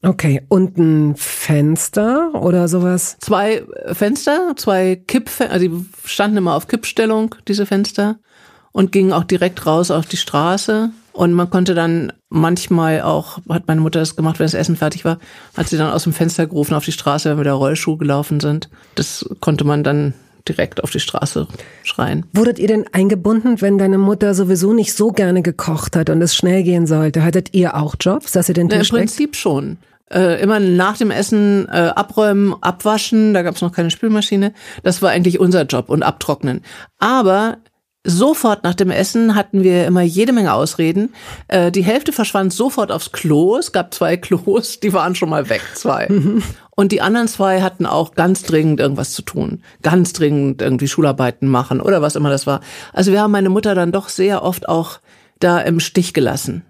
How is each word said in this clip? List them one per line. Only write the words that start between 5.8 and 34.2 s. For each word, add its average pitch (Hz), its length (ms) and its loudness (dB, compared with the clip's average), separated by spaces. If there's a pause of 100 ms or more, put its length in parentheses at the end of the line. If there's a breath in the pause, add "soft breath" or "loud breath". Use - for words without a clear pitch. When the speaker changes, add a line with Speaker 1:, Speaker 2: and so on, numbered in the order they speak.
Speaker 2:
standen 208 320 0
immer 170 200 2
auf 160 120 -4
Kippstellung, 220 680 -2 (140)
diese 202 160 0
Fenster, 202 520 -2 (560 soft breath)
und 190 200 0
gingen 190 220 4
auch 170 100 0
direkt 180 400 -2
raus 165 260 2
auf 160 140 0
die - 140 -10
Straße. 196 720 -2 (220)
Und 175 220 2
man 175 160 2
konnte 185 240 2
dann 165 360 0 (200)
manchmal 165 720 0
auch, 156 360 -2 (120)
hat 165 180 -4
meine 160 140 2
Mutter 160 180 0
das 160 160 -4
gemacht, 160 220 -2
wenn 165 80 0
das 160 80 -2
Essen 170 220 0
fertig 156 280 -4
war, 165 140 -2 (360 loud breath)
hat - 140 -4
sie 170 80 -2
dann 156 160 0
aus 165 120 -2
dem 165 100 0
Fenster 165 320 0
gerufen 151 260 -2
auf 151 140 -2
die 160 60 -6
Straße, 151 360 -2
wenn 147 80 0
wir 151 80 0
da 139 80 2
Rollschuh 151 460 -2
gelaufen 147 420 -2
sind. 147 300 -4 (240 soft breath)
Das - 340 -6 (120)
konnte 151 240 0
man 147 200 2
dann 143 300 0 (340 soft breath)
direkt - 340 -4
auf - 80 -6
die 160 100 -4
Straße - 460 -4 (380 loud breath)
schreien. - 480 -4
Speaker 1:
Wurdet 233 260 2
ihr - 80 0
denn 214 260 0
eingebunden, 208 680 2
wenn 202 160 2
deine 190 220 2
Mutter 202 360 2
sowieso 190 380 2
nicht 226 220 0
so 208 180 2
gerne 185 300 2
gekocht 160 540 -2
hat 160 120 2
und 160 140 2
es 170 120 0
schnell 185 280 2
gehen 170 240 2
sollte? 156 360 2
Hattet 170 300 0
ihr 180 240 2
auch 151 240 -4
Jobs, 196 320 -2
dass 175 160 0
ihr 180 60 0
den 175 140 2
Speaker 2:
Na, 214 80 2
im - 40 4
Speaker 1:
Tisch 208 80 2
deckt? 233 140 0
Speaker 2:
Prinzip 294 340 -4
schon. 143 400 -2 (340 soft breath)
Äh, 180 320 2
immer 208 180 2
nach 185 360 2
dem 214 140 0
Essen, 202 600 2
äh, 170 240 0
abräumen, 202 680 0
abwaschen, 214 720 0
da 185 80 2
gab's 175 180 -4
noch 175 120 -2
keine 170 180 -2
Spülmaschine. 208 640 0 (280 loud breath)